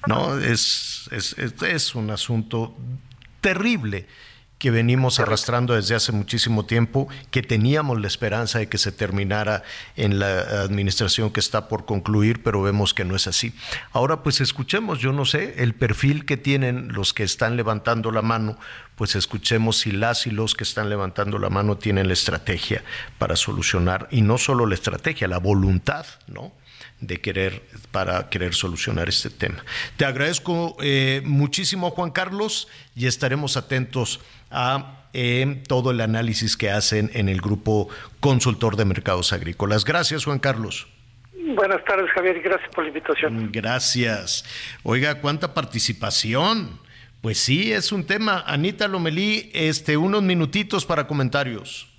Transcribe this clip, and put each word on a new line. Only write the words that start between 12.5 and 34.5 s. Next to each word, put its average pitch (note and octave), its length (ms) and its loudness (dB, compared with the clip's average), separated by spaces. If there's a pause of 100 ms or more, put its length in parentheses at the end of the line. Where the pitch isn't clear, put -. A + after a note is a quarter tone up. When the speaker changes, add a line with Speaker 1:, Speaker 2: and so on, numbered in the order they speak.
Speaker 1:
vemos G2+ 320 2
que G2 100 -2
no F#2 140 0
es - 100 0
así. A2+ 260 -2 (380)
Ahora, D3 320 2
pues, C#3+ 160 2
escuchemos, E3 600 -2
yo C3 120 0
no C#3 140 0
sé, D3+ 360 -2
el A#2 140 2
perfil C3+ 500 2
que C#3 120 0
tienen C3 560 0
los G2 200 0
que G#2+ 100 -2
están A#2 340 0
levantando A2+ 540 0
la A2 100 2
mano, A2+ 360 0 (380)
pues, - 220 0
escuchemos A2 640 2
si G#2+ 120 0
las A2 340 0
y A#2 60 -4
los G#2+ 240 0
que A#2 80 -6
están G#2+ 260 -2
levantando G2+ 480 -2
la G2 120 0
mano G2+ 280 2
tienen F#2+ 300 2
la F2+ 60 2
estrategia F2+ 680 -2 (380)
para - 160 0
solucionar, F2+ 760 0
y A#2+ 120 4
no A2 160 6
solo A#2+ 280 2
la G2 100 2
estrategia, F#2+ 520 -4
la F2+ 120 0
voluntad, F#2+ 680 2 (220)
¿no?, B2+ 260 -14 (480)
de F#2 180 -6
querer, F#2+ 420 -2 (300)
para F#2 380 -2
querer F2 260 -2
solucionar E2+ 540 -2
este - 200 -2
tema. - 340 -6 (340)
Te C#3+ 80 2
agradezco, E3 760 -2
eh, C3+ 440 2
muchísimo, E3 680 0
Juan F3 180 -4
Carlos, G3 600 -2 (260)
y A#2+ 120 -2
estaremos C3+ 500 0
atentos B2+ 640 -2 (280)
a, C3+ 520 -2 (100)